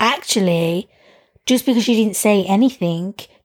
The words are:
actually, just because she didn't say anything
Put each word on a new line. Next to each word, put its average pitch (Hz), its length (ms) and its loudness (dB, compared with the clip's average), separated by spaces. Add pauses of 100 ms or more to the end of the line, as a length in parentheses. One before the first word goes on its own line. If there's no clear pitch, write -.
actually, 185 880 -2 (580)
just 254 180 0
because 240 200 2
she 240 100 2
didn't 214 220 0
say 208 280 2
anything 190 720 0 (300)